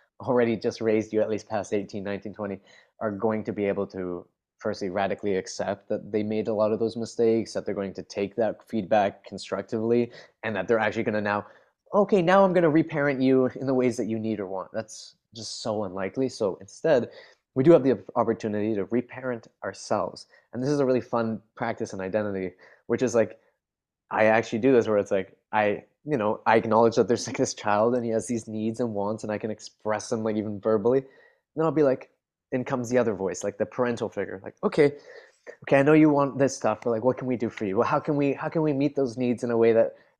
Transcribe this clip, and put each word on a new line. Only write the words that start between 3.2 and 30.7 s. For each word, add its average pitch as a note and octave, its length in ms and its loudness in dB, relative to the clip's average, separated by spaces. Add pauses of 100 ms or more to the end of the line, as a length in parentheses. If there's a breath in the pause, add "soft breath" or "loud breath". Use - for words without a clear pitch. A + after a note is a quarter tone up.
to A2+ 80 -4
be G2+ 140 -2
able G2 200 -2
to F2+ 400 -8 (320)
firstly G#2 320 -6
radically G2 460 -2
accept F#2+ 520 -6
that G#2 220 -6
they G#2+ 140 -2
made G#2+ 240 -4
a A2+ 60 -2
lot G#2+ 180 0
of G#2 80 -2
those A2+ 160 -4
mistakes, A2+ 560 0
that F#2+ 120 -6
they're G#2 100 -6
going F#2+ 200 -6
to F2+ 80 -10
take G2+ 320 -6
that A2 340 -2
feedback G#2 560 0
constructively, A2+ 840 -2 (320 loud breath)
and A2 140 -4
that F#2 100 -4
they're A2+ 140 2
actually G#2+ 240 0
gonna G#2+ 160 0
now, G#2 260 -2 (480 soft breath)
"Okay, G3 280 4
now F#3+ 220 6
I'm F#3+ 80 4
gonna E3+ 180 4
reparent D3 520 2
you C3 240 4
in B2+ 220 -6
the C3+ 60 0
ways B2+ 220 2
that A2+ 100 -4
you A2 120 -4
need A2 220 -2
or G2 80 -6
want." F#2+ 240 -8
That's - 440 -12 (180)
just - 280 -14
so G#2+ 220 -4
unlikely. F#2+ 460 -4
So G2+ 260 -2
instead, B2+ 540 -2 (440 loud breath)
we C3 100 0
do D#3+ 80 10
have C#3+ 120 8
the A#2+ 180 2 (140)
opportunity A2 580 -2
to G2 120 -2
reparent B2 600 -6 (180)
ourselves. - 600 -6 (260 soft breath)
And B2+ 100 -6
this C3+ 80 -2
is D3 100 0
a C3+ 60 2
really B2+ 140 2
fun A2+ 400 -4 (140)
practice A2+ 380 -6
in G2 80 -8
identity, F#2+ 520 -4 (340 soft breath)
which A#2 160 -2
is, A#2 120 0
like, A2 260 0 (680)
I A2 160 2
actually A2 340 2
do C3 120 4
this A2+ 160 4
where G#2+ 100 2
it's G2 120 0
like, G2 260 -2 (160)
I, G#2 320 0 (200)
you D3 140 -2
know, G#2+ 280 0
I A2+ 100 6
acknowledge A2+ 400 4
that A2+ 120 4
there's, A#2 180 0
like, A2 120 -8
this C3 160 0
child G#2+ 420 2
and A#2+ 80 -2
he A#2 80 -4
has A2 160 -2
these A#2 200 -6
needs A2 320 -4
and A#2 140 -4
wants, G2+ 300 -4
and G#2+ 80 -4
I G#2 60 -4
can A2 120 -6
express - 600 -6
them, A2 140 -4
like, A2 120 -2
even G#2 240 -4
verbally. A2+ 420 2 (540 soft breath)